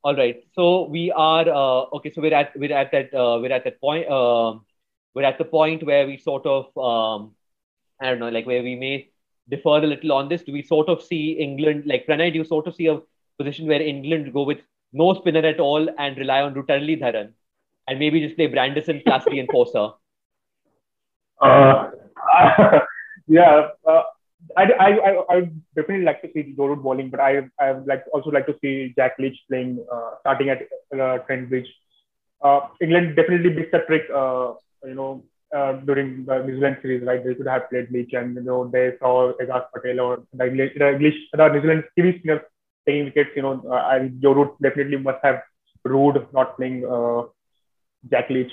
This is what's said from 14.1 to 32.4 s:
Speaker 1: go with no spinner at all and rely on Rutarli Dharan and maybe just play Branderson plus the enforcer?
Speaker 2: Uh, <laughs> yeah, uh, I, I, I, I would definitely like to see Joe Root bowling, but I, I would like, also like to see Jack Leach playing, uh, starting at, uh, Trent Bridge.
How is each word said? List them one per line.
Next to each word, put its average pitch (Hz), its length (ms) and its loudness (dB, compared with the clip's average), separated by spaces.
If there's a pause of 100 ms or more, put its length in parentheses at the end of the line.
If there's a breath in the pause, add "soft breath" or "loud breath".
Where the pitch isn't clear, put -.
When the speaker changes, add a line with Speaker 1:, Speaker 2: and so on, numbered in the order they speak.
Speaker 1:
go 143 100 -2
with 143 160 -4 (340)
no 165 220 2
spinner 160 320 0
at 156 140 0
all 151 260 2 (120)
and 139 180 -6
rely 135 240 0
on 143 140 -2
Rutarli 143 460 -2
Dharan 113 320 -4 (540)
and 135 120 -8
maybe 151 220 2
just 151 160 -6
play 160 100 2
Branderson 139 580 -4
plus 131 220 2
the 143 120 -2
enforcer? 120 520 0 (1500)
Speaker 2:
Uh, 135 500 8 (420)
<laughs> - 480 8 (480 loud breath)
yeah, 156 400 8 (180)
uh, 160 160 6 (540)
I, 190 80 6
I, 196 240 6
I, 196 420 2
I 180 60 4
would 160 260 -2 (140)
definitely 180 280 -2
like 151 180 0
to 175 100 -16
see 143 240 -8
Joe 139 100 -2
Root 139 160 -4
bowling, 131 280 -4
but 135 100 -8
I, 135 280 0 (120)
I 139 120 0
would 131 140 -8
like, 135 260 -4
also 151 180 -4
like 135 160 -2
to 147 160 -6
see 135 340 -6
Jack 127 220 0
Leach 131 200 -6 (100)
playing, 127 440 -6
uh, 117 280 -10
starting 135 280 -2
at, 131 140 -4 (360)
uh, 131 200 -2
Trent 127 320 -8
Bridge. - 180 -6 (720)